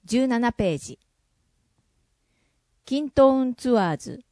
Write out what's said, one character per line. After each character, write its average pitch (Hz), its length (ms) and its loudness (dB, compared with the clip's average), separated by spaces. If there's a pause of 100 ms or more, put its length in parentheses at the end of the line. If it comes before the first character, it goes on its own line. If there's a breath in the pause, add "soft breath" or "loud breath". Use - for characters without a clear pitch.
十 247 220 0
七 240 260 0
ペ 185 220 -2
ー 139 40 -8
ジ。 - 200 -16 (1900)
均 285 240 -4
等 269 280 4
運 254 180 -2
ツ 247 240 0
ア 175 140 2
ー 143 40 -2
ズ 214 360 -14